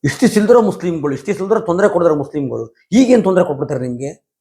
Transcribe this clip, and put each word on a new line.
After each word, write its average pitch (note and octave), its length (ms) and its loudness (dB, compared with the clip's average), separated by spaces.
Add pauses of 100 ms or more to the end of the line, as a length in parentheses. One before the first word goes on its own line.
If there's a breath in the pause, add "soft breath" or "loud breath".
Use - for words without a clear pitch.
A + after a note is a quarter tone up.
ಇಷ್ಟಿಸ್ - 340 0
ಇಲ್ದಿರೋ A3+ 240 6
ಮುಸ್ಲಿಮ್ಗಳು, E3 520 -4
ಇಷ್ಟಿಸ್ F#3+ 280 -6
ಇಲ್ದಿರೋ G3+ 180 0
ತೊಂದ್ರೆ F#3 300 0
ಕೊಡ್ದಿರೋ E3+ 260 2
ಮುಸ್ಲಿಮ್ಗಳು C3 600 -6 (160)
ಈಗೇನ್ A#3+ 320 4
ತೊಂದ್ರೆ F3+ 220 2
ಕೊಟ್ಬಿಡ್ತಾರೆ C#3 340 -6
ನಿಮ್ಗೆ? B2+ 500 -10 (120)